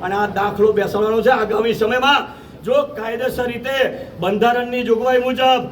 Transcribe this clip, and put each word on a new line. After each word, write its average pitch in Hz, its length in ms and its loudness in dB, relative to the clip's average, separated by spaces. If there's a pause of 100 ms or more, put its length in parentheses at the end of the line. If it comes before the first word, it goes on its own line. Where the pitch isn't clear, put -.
અને 185 120 -4
આ 208 120 0
દાખલો 202 460 0
બેસાડવાનો 208 480 0
છે 240 80 4
આગામી 220 440 2
સમયમાં. 254 480 2 (420)
જો 226 120 0 (200)
કાયદેસર 233 520 -4
રીતે 247 300 -4 (420)
બંધારણની 240 640 0
જોગવાઈ 247 360 2
મુજબ 254 420 2 (100)